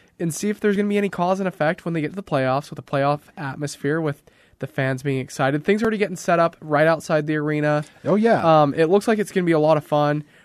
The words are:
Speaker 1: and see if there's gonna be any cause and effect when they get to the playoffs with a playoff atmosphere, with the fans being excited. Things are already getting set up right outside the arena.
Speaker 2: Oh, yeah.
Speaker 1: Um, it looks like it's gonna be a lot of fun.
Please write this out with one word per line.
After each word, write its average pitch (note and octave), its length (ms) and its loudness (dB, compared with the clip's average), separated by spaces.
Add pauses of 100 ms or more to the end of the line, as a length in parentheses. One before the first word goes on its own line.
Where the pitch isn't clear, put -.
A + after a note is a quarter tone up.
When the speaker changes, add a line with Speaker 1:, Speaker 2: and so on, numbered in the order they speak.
(200)
Speaker 1:
and E3+ 140 -4
see G#3 160 -4
if G#3 100 -6
there's G#3 160 0
gonna G#3 140 -2
be G3+ 80 0
any G3+ 120 0
cause F#3 300 -2
and G3 80 -2
effect D#3+ 380 -2
when E3+ 80 -4
they E3 80 -2
get C#3+ 80 -4
to F3+ 60 -14
the G3 80 -10
playoffs C3+ 460 -2
with C#3+ 100 -14
a C3+ 40 -16
playoff C#3+ 380 -2 (160)
atmosphere, C#3+ 640 -6
with D3 220 -6 (360)
the C3 80 -8
fans C3 360 -4
being C#3 160 -2
excited. C#3+ 440 -2
Things G#3 200 0
are - 20 0
already A3 140 -2
getting F#3+ 160 -2
set E3+ 240 0
up E3+ 200 0
right D#3 280 2
outside D#3 400 0
the D#3 80 -2
arena. D3+ 480 0 (200)
Speaker 2:
Oh, D#3+ 120 2
yeah. E3+ 480 4
Speaker 1:
Um, C#3 100 2
it D#3+ 140 4
looks G3+ 200 4
like A3 120 2
it's F#3+ 120 -4
gonna F#3 140 0
be E3 60 2
a D#3+ 80 4
lot D3+ 180 4
of D3 80 -4
fun. D3 380 0 (220)